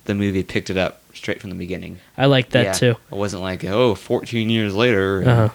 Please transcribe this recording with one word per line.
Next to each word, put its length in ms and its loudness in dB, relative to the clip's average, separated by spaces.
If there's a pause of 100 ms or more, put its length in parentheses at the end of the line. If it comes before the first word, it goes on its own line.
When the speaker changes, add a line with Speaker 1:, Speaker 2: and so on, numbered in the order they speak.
Speaker 1:
the 80 0
movie 280 0
picked 280 -6
it 80 -4
up 240 -4 (100)
straight 280 -8
from 100 -12
the 60 -10
beginning. 420 -10 (180)
Speaker 2:
I 100 0
liked 260 2
that 120 4
Speaker 1:
Yeah. 80 -2
Speaker 2:
too. 180 2 (200)
Speaker 1:
It 40 -12
wasn't 280 -4
like, 220 -6
oh, 300 2
fourteen 540 -4
years 260 0
later, 460 2
and, 80 2
Speaker 2:
Uh-huh. 260 6